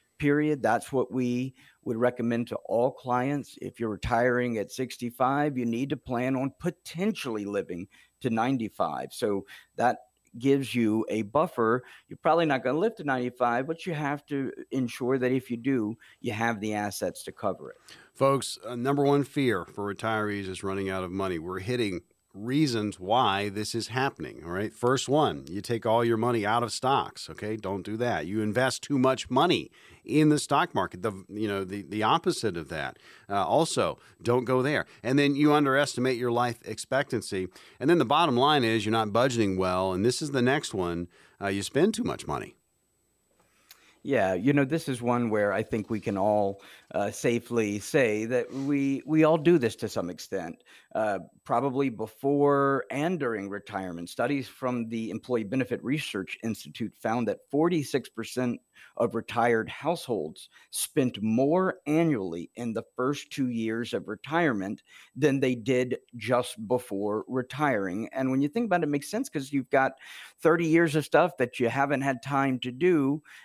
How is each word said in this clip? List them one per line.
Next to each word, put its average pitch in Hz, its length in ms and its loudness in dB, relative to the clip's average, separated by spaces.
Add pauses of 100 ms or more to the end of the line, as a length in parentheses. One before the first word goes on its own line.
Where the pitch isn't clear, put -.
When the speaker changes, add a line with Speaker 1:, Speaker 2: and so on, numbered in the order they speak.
(180)
Speaker 1:
period. 147 440 2
That's 110 300 0
what 127 200 0
we 127 420 -2 (300)
would 120 120 -2
recommend 120 520 0
to 104 80 -6 (100)
all 120 240 2
clients. 127 680 -4
If 98 200 -10
you're 113 80 -2
retiring 120 720 0
at 101 120 -6
sixty-five, 131 840 -2
you 123 80 -2
need 117 260 -2
to 147 60 -4
plan 127 400 -2
on 135 240 -4
potentially 160 840 -4
living 98 420 -4 (320)
to 127 80 -2
ninety-five. 113 840 0
So 101 340 -2 (300)
that 120 240 2 (380)
gives 131 360 2
you 110 340 4
a 110 140 0
buffer. 123 600 0 (260)
You're - 100 -14
probably 165 260 4
not 139 180 0
gonna 131 160 0
live 220 180 0
to 160 80 -10
ninety-five, 123 600 0
but 165 200 -6
you 175 80 -2
have 147 320 -4
to 139 260 -4 (180)
ensure 127 460 0
that 127 160 2
if 131 180 -2
you 120 60 -4
do, 117 400 0 (240)
you 117 120 -4
have 110 280 0
the 107 140 -4
assets 104 500 -4
to 95 80 -12
cover 85 380 -6
it. - 60 -20 (360)
Speaker 2:
Folks, 135 540 0
uh, 120 80 -10
number 139 280 0
one 143 220 4
fear 120 400 0
for 101 300 -6
retirees 104 540 -2
is 92 140 -10
running 95 280 -4
out 92 140 -4
of 90 60 -6
money. 95 280 -2
We're 90 220 -8
hitting 104 420 -2 (300)
reasons 113 680 0
why 101 480 2
this 101 260 -6
is 113 140 -6
happening, 87 560 -4
all 85 60 -10
right? 98 220 -4
First 127 360 0
one, 107 400 2
you 92 140 -8
take 113 240 -4
all 117 180 4
your 117 140 2
money 117 260 0
out 113 180 2
of 113 80 -2
stocks, - 600 -2
okay? 107 260 -8
Don't 98 260 -6
do 104 140 -6
that. 110 300 -2
You 104 160 -2
invest 120 400 0
too 143 160 -2
much 131 320 2
money 131 400 2 (340)
in 151 240 4
the 147 100 6
stock 156 360 0
market, 90 260 -2
the, 104 120 -2 (180)
you 104 180 -4
know, 98 160 -2
the, 98 240 -8
the 107 140 -2
opposite 117 560 0
of 80 100 -8
that. 73 300 -6 (280)
Uh, 101 160 -2
also, 104 560 0 (240)
don't 120 220 2
go 127 160 2
there. 127 240 0 (180)
And 131 160 2
then 143 160 4
you 147 200 6
underestimate 135 640 2
your 123 120 0
life 120 360 0
expectancy. 107 840 -2 (320)
And 135 80 0
then 170 80 8
the 147 80 4
bottom 147 320 4
line 139 280 6
is 113 200 2
you're 110 80 0
not 113 160 2
budgeting 113 480 2
well, 92 380 0
and 92 100 2
this 123 160 0
is 147 120 -6
the 131 100 2
next 135 320 2
one, 87 340 -2 (320)
uh, 101 60 -4
you 98 160 -2
spend 180 320 2
too 240 100 -4
much 67 220 -6
money. - 280 -6 (1500)
Speaker 1:
Yeah, 101 320 2
you 110 180 2
know, 143 120 4
this 110 240 -2
is 123 140 -4
one 120 280 2
where 104 220 2
I 104 120 0
think 110 260 -4
we 110 80 -2
can 101 180 -4
all, 101 460 0 (320)
uh, 101 160 -2
safely 113 720 -2
say 110 460 2
that 120 260 -2
we, 139 520 -2
we 156 200 4
all 156 120 6
do 165 220 6
this 117 180 0
to 110 120 -4
some 90 220 -4
extent, 85 520 -8 (320)
uh, 104 240 0 (240)
probably 135 460 0
before 139 1000 2
and 160 300 -2
during 113 300 -2
retirement. 95 600 -8
Studies 127 380 -2
from 123 420 -4
the 113 220 -4
Employee 113 320 -2
Benefit 120 400 -2
Research 117 640 -4
Institute 107 580 -6
found 117 240 0
that - 120 -2 (120)
forty-six 147 580 0
percent 120 520 -4 (360)
of 117 180 0
retired 117 540 2
households 120 800 -4 (220)
spent - 500 -2
more 139 640 2
annually 123 680 0
in 117 180 -6
the 110 120 -6 (100)
first 131 360 -2
two 135 180 -2
years 113 440 -4
of 101 160 -4
retirement 113 720 -2 (340)
than 135 240 2
they 131 140 2
did 123 440 0 (180)
just 113 520 -2
before 104 580 -2
retiring. 120 840 -2
And 131 180 0
when 131 100 2
you 143 80 2
think 226 180 -2
about 180 140 2
it, 160 40 -2
it 143 60 -2
makes 143 200 -4
sense, 247 180 -4
'cause 139 240 -6
you've 135 180 -2
got 135 220 4 (480)
thirty 165 260 4
years 160 280 4
of 156 100 2
stuff 165 340 4
that 123 200 0
you 120 100 4
haven't 135 340 0
had 135 200 -2
time 135 380 0
to 127 100 -6
do, 147 520 2 (220)